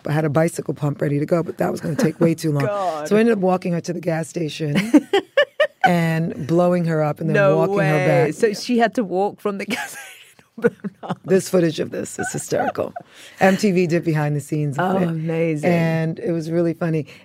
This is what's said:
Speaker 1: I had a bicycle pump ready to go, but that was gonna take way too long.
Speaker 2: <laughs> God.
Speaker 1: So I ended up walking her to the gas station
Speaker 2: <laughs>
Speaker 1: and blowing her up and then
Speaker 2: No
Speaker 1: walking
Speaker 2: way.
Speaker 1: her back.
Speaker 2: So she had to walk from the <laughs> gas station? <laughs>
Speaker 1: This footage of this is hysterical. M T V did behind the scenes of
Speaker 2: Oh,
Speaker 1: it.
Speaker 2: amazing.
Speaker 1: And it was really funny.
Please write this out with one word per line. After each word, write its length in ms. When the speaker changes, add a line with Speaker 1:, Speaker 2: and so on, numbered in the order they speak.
Speaker 1:
I 60
had 120
a 60
bicycle 440
pump 280
ready 160
to 80
go, 160
but 160
that 140
was 80
gonna 160
take 240
way 140
too 180
long. 140
Speaker 2:
<laughs> 0
God. 420
Speaker 1:
So 80
I 40
ended 120
up 80
walking 320
her 80
to 120
the 80
gas 280
station 480
Speaker 2:
<laughs> 1080
Speaker 1:
and 640
blowing 400
her 160
up 180
and 80
then 60
Speaker 2:
No 240
Speaker 1:
walking 180
Speaker 2:
way. 120
Speaker 1:
her 180
back. 80
Speaker 2:
So 180
she 260
had 160
to 100
walk 360
from 180
the 60
<laughs> 100
gas 160
station? 200
<laughs> 80
Speaker 1:
This 240
footage 320
of 100
this 280
is 140
hysterical. 600
M 160
T 160
V 140
did 180
behind 320
the 40
scenes 380
of 180
Speaker 2:
Oh, 20
Speaker 1:
it. 100
Speaker 2:
amazing. 640
Speaker 1:
And 480
it 140
was 180
really 240
funny. 320